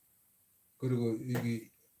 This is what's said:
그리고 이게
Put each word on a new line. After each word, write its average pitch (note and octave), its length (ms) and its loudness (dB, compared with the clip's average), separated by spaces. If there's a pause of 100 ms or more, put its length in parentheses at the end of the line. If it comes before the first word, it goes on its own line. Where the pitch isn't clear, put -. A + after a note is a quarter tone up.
(760)
그리고 A#2+ 380 2
이게 A#2+ 560 -2 (300)